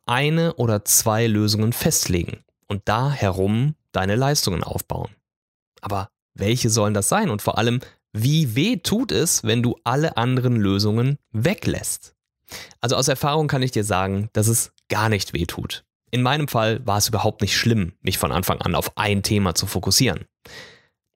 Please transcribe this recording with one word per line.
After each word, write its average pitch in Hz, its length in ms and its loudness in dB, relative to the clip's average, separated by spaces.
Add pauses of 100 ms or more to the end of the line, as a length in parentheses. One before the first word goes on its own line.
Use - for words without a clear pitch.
eine 151 480 0
oder 113 320 0
zwei 113 400 2
Lösungen 107 480 2
festlegen - 720 -2 (220)
und 101 200 -4
da 120 240 2
herum 107 640 0 (180)
deine 95 240 0
Leistungen 127 480 0
aufbauen. - 460 -6 (720)
Aber 98 260 -6 (240)
welche 113 380 0
sollen 107 240 2
das 101 160 0
sein 202 180 2
und 107 140 -2
vor - 160 -2
allem, 117 220 0 (320)
wie 131 420 0
weh 196 220 2
tut 214 360 -2
es, 139 320 0
wenn 113 180 2
du 120 220 0
alle 147 320 0
anderen 123 400 2
Lösungen 107 640 2 (120)
weglässt? - 840 -4 (640)
Also 120 160 0
aus 131 100 0
Erfahrung 147 420 0
kann 135 140 0
ich 131 80 -2
dir 107 140 0
sagen, 98 480 0
dass 107 160 2
es - 240 0 (160)
gar 107 220 0
nicht 101 240 -2
weh 87 100 0
tut. - 400 -8 (260)
In 123 120 -2
meinem 139 260 0
Fall 113 380 0
war 101 100 0
es 107 120 0
überhaupt 107 340 -2
nicht 101 120 0
schlimm, 107 460 0
mich 92 160 -2
von 73 160 -2
Anfang - 300 0
an 85 120 0
auf - 220 -2
ein 104 260 0
Thema 98 320 0
zu - 120 -2
fokussieren. 98 580 0 (920)